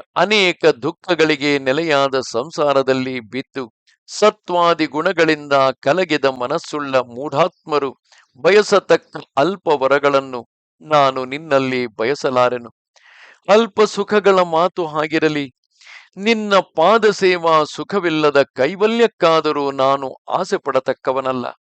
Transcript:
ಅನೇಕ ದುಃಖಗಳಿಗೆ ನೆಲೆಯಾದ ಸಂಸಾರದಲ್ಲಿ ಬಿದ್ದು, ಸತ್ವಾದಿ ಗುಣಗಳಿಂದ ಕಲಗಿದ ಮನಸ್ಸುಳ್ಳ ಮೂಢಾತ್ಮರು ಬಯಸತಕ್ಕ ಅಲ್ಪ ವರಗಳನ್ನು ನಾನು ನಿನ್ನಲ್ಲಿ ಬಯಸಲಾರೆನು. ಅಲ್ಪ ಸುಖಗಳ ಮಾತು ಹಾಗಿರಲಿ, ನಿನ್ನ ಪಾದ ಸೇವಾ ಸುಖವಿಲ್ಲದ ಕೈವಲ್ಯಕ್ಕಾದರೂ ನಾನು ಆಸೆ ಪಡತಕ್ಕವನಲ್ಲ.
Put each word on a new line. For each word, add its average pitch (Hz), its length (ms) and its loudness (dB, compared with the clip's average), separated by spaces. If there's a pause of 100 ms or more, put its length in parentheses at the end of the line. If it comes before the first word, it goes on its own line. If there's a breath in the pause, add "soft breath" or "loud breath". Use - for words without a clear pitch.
(160)
ಅನೇಕ 185 500 0
ದುಃಖಗಳಿಗೆ 147 920 -2
ನೆಲೆಯಾದ 139 600 0 (120)
ಸಂಸಾರದಲ್ಲಿ 131 880 -2
ಬಿದ್ದು, 120 540 -12 (340)
ಸತ್ವಾದಿ 175 800 0
ಗುಣಗಳಿಂದ 156 680 0 (260)
ಕಲಗಿದ 156 460 0
ಮನಸ್ಸುಳ್ಳ 135 720 -4
ಮೂಢಾತ್ಮರು 139 1000 -2 (420 soft breath)
ಬಯಸತಕ್ಕ 180 800 2 (200)
ಅಲ್ಪ 180 300 0
ವರಗಳನ್ನು 135 800 0 (360)
ನಾನು 139 440 2
ನಿನ್ನಲ್ಲಿ 135 640 -2
ಬಯಸಲಾರೆನು. 123 800 -2 (800 soft breath)
ಅಲ್ಪ 214 320 2
ಸುಖಗಳ 196 580 2
ಮಾತು 175 460 0
ಹಾಗಿರಲಿ, 151 680 -2 (640 loud breath)
ನಿನ್ನ 214 360 -2 (220)
ಪಾದ 208 340 4
ಸೇವಾ 170 540 2
ಸುಖವಿಲ್ಲದ 151 800 0 (120)
ಕೈವಲ್ಯಕ್ಕಾದರೂ 160 1160 0
ನಾನು 139 440 -2 (140)
ಆಸೆ 175 280 -4
ಪಡತಕ್ಕವನಲ್ಲ. 131 880 -4 (200)